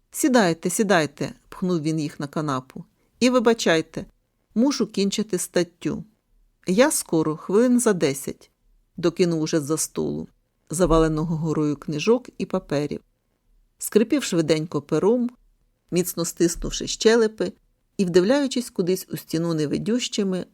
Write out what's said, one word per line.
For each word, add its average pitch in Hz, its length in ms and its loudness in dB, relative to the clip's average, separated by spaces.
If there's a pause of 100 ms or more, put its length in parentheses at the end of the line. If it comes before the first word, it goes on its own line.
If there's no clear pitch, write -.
(120)
«Сідайте, 202 580 2
сідайте», 170 640 0 (160)
пхнув 180 320 -2
він 156 180 -2
їх 151 200 -6
на 147 80 -6
канапу, 147 560 -6 (360)
«і 240 100 4
вибачайте, 226 760 2 (500)
мушу 247 320 2
кінчити 196 500 -2
статтю. - 680 -4 (640)
Я 240 240 4
скоро, 156 460 0
хвилин 247 420 4
за 226 140 2
десять», - 580 -4 (460)
докинув 170 440 0
уже 160 180 0
з-за 147 180 -2
столу, 156 500 -6 (420)
заваленого 160 680 2
горою 151 400 0
книжок 185 600 0
і 196 80 -4
паперів. 147 560 -4 (760)
Скрипів 247 460 -4
швиденько 156 580 -4
пером, 220 480 -2 (640)
міцно 175 340 -4
стиснувши - 640 -4
щелепи 220 640 2 (440)
і 202 80 2
вдивляючись 233 640 2
кудись 185 420 -4
у 160 60 -8
стіну 165 360 -4
невидющими, 175 1000 -2